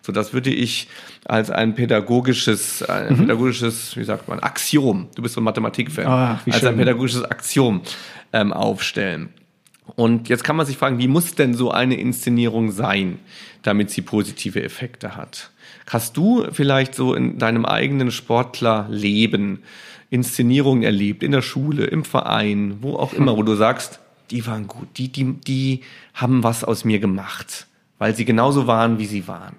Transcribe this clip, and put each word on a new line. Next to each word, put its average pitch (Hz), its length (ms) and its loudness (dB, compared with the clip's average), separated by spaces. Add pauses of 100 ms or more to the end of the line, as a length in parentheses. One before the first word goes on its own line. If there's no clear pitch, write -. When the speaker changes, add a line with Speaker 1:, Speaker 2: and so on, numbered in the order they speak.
Speaker 1:
So, - 80 -8
das 104 220 -2
würde 127 180 -2
ich - 360 -2 (400)
als 110 220 0
ein 113 240 2
pädagogisches, 120 1080 0
ein 101 300 0
Speaker 2:
Mhm. 123 40 4
Speaker 1:
pädagogisches, 117 800 0
wie 113 60 -6
sagt 107 240 -6
man, - 140 -6
Axiom. 117 760 0
Du 123 80 -8
bist - 100 -4
so 117 80 -4
ein - 20 0
Mathematikfan. 110 640 -2
Speaker 2:
Ah, 127 400 2
wie 120 60 0
Speaker 1:
Als 113 120 2
ein 131 60 4
Speaker 2:
schön. 113 80 0
Speaker 1:
pädagogisches 123 460 2
Axiom, 113 580 0 (500)
ähm, 104 220 0
aufstellen. 95 760 -4 (680)
Und 117 340 2
jetzt 123 140 2
kann 151 140 0
man 160 100 0
sich 135 100 -6
fragen, 135 220 0
wie 127 80 2
muss 170 280 2
denn 131 200 4
so 120 160 0
eine 127 240 2
Inszenierung 117 760 0
sein, 98 460 -2 (460)
damit 104 280 2
sie 95 100 -4
positive - 600 -4
Effekte - 540 -12
hat? - 340 -16 (400)
Hast - 280 -4
du 220 340 4
vielleicht 135 440 2
so 127 200 2
in 123 240 -2
deinem 117 260 2
eigenen 131 460 0
Sportlerleben 107 1500 0 (500)
Inszenierungen 127 760 2
erlebt, 101 400 0
in 139 80 0
der 135 100 4
Schule, 139 440 -2
im 156 180 -2
Verein, 104 800 -2
wo 135 140 -4
auch - 180 -4
immer, 131 180 4
Speaker 2:
Hm. 107 80 2
Speaker 1:
wo 107 40 2
du 110 120 2
sagst, 110 440 0 (320)
die 120 140 -6
waren 110 220 -6
gut, - 200 -16 (100)
die, 127 120 -4
die, 131 240 -2
die 135 480 -2 (320)
haben 127 300 2
was 117 200 0
aus - 220 -2
mir 107 140 4
gemacht, 98 680 -4 (320)
weil 104 180 0
sie 113 100 -4
genauso 127 420 4
waren, 113 320 4
wie 107 60 -2
sie 98 220 -6
waren? 92 320 -14